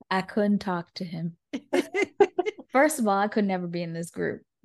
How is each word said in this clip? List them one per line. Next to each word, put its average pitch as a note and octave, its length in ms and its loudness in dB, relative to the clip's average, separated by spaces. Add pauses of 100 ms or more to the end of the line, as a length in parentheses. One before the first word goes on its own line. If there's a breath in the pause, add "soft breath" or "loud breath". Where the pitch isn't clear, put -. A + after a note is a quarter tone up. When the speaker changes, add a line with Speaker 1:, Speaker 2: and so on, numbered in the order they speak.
Speaker 1:
I F#3+ 120 0
couldn't G#3 380 0
talk F3 360 -6
to - 80 -10
him. E3 320 -8 (160)
Speaker 2:
<laughs> - 1200 -2
Speaker 1:
First D4 280 4
of A3+ 80 0
all, G3 100 4
I G3+ 100 4
could G#3 180 0
never F#3 220 -2
be E3+ 160 -4
in E3 100 -8
this E3 180 -8
group, - 300 -4 (240)